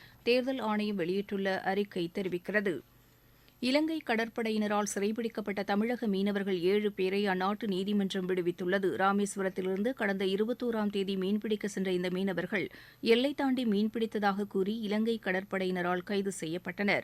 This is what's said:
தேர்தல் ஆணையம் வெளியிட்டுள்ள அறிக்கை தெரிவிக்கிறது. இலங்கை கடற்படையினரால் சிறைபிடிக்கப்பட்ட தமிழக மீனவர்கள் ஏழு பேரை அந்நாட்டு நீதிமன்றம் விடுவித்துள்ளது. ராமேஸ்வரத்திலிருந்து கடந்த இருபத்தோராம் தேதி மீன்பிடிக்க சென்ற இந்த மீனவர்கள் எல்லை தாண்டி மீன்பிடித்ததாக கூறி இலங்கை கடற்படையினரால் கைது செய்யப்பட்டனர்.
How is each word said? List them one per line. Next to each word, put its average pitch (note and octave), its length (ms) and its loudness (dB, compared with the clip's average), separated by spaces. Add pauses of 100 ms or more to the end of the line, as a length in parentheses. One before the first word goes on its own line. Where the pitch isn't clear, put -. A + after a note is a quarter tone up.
(240)
தேர்தல் B3+ 360 2
ஆணையம் G#3+ 360 -2
வெளியிட்டுள்ள G3 680 -2
அறிக்கை F#3+ 520 -2
தெரிவிக்கிறது. F#3+ 680 -2 (800)
இலங்கை D4+ 460 2
கடற்படையினரால் A3 880 0
சிறைபிடிக்கப்பட்ட G#3+ 680 -2
தமிழக A3 440 0
மீனவர்கள் G3 540 2
ஏழு G3+ 300 4
பேரை G3 360 0
அந்நாட்டு F#3+ 400 0
நீதிமன்றம் G3 640 0
விடுவித்துள்ளது. F#3 640 2
ராமேஸ்வரத்திலிருந்து G3 1000 0
கடந்த G3+ 320 -2
இருபத்தோராம் A3 640 0
தேதி G3 260 -2
மீன்பிடிக்க G#3 500 0
சென்ற F#3+ 260 -2
இந்த F3+ 180 0
மீனவர்கள் F3+ 600 -2 (320)
எல்லை B3 320 4
தாண்டி C4 320 0
மீன்பிடித்ததாக G#3 840 0
கூறி G3+ 320 0
இலங்கை A3 440 0
கடற்படையினரால் F#3 800 0
கைது G3 360 -2
செய்யப்பட்டனர். F3 640 0